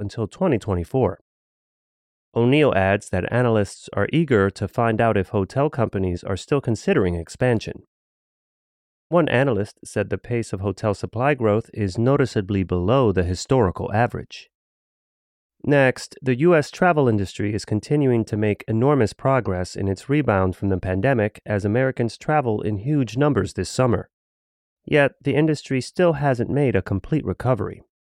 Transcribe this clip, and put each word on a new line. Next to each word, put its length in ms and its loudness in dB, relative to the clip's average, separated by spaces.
until 260 -6
twenty 320 0
twenty-four." 640 -2
O'Neill 400 4
adds 360 2
that 220 -2
analysts 600 0
are 200 -2
eager 380 2
to 160 -8
find 340 0
out 160 2
if 120 0
hotel 420 -2
companies 540 -4
are 120 -4
still 240 -2
considering 540 0
expansion. 680 -4
One 180 2
analyst 560 0
said 260 -4
the 80 -4
pace 340 -6
of 60 -8
hotel 340 -2
supply 420 -2
growth 380 0
is 240 -4
noticeably 680 0
below 480 2
the 100 2
historical 720 0
average. 580 -4
Next, 580 2
the 160 0
U 160 4
S 160 2
travel 380 2
industry 440 -2
is 120 -6
continuing 640 0
to 100 -4
make 320 0
enormous 440 2
progress 640 -2
in 140 -4
its 200 -6
rebound 460 2
from 140 -4
the 100 0
pandemic 640 -2
as 200 -2
Americans 520 -2
travel 460 -2
in 160 -4
huge 380 -2
numbers 380 0
this 140 -4
summer. 400 0
Yet, 360 2
the 140 -2
industry 460 0
still 320 0
hasn't 360 0
made 280 0
a 40 4
complete 440 -4
recovery. 580 -4